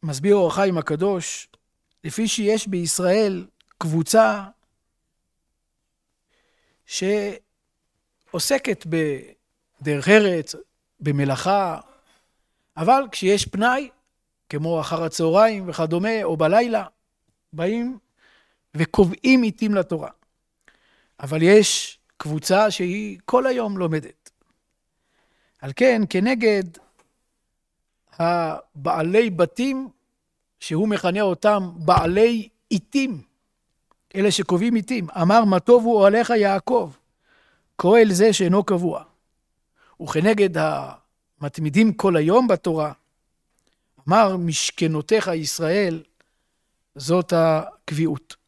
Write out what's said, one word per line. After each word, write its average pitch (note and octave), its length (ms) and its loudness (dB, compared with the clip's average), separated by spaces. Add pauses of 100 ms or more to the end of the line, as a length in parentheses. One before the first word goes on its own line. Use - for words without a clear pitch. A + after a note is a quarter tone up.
מסביר D#3 320 0
אור F#3 140 4
החיים F#3+ 300 0
הקדוש, E3+ 680 -4 (560)
לפי G#3 240 -4
שיש G#3+ 400 -2
בישראל F#3 800 -2 (320)
קבוצה G3 640 0 (2500)
שעוסקת - 2000 -6
בדרך D3 1200 -6
ארץ, F#3+ 460 4 (460)
במלאכה, D3 800 -2 (960)
אבל A#3 260 2 (100)
כשיש G3 340 0
פנאי, B3 420 -2 (600)
כמו D#3+ 320 -4
אחר E3 240 -6
הצהריים F#3 640 0
וכדומה, F3 560 -4
או E3 120 -4
בלילה, G3+ 500 0 (680)
באים A3 460 -6 (760)
וקובעים G3 680 2
עיתים G#3+ 320 -2
לתורה. E3+ 360 -4 (1080)
אבל D#3 220 -4
יש G3+ 560 4 (180)
קבוצה F#3 540 0
שהיא F#3+ 540 -6
כל B3+ 220 0
היום A3+ 320 -4
לומדת. D#3+ 520 -6 (1300)
על C#3 160 -12
כן, A#3+ 340 2
כנגד G#3+ 540 0 (1500)
הבעלי E3+ 1120 -2
בתים, B3 580 -4 (720)
שהוא F3+ 280 -4
מכנה G3 320 -2
אותם G3 560 0
בעלי F#3 720 2 (200)
עיתים, A3 540 -4 (920)
אלה G3 160 2
שקובעים G3 440 0
עיתים, G#3+ 360 -4
אמר, G3 340 4
"מה F#3 160 2
טובו A#3 380 4
אוהליך G#3+ 320 4
יעקב", G3+ 640 0 (840)
כהל G#3+ 340 6
זה G3+ 200 4
שאינו F#3+ 320 2
קבוע. F3 400 -4 (1000)
וכנגד F#3+ 540 0
המתמידים D3+ 1400 -2
כל F#3+ 240 0
היום G3 320 2
בתורה, D#3+ 440 -2 (1160)
אמר, F#3+ 280 4
"משכנותיך E3 960 -2
ישראל", E3 680 -4 (920)
זאת D#3+ 420 -2
הקביעות. D#3+ 1000 -2 (100)